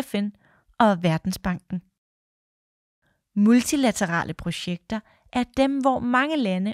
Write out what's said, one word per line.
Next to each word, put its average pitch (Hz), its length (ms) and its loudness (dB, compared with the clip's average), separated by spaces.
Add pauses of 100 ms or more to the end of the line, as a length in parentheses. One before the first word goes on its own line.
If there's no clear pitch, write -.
F - 100 -10
N 208 140 -2 (500)
og 196 240 2
Verdensbanken. 180 800 -4 (1500)
Multilaterale 208 1000 2
projekter - 640 -8 (340)
er 247 100 0 (140)
dem, 269 200 2
hvor 262 220 0
mange 254 380 0
lande 196 360 -2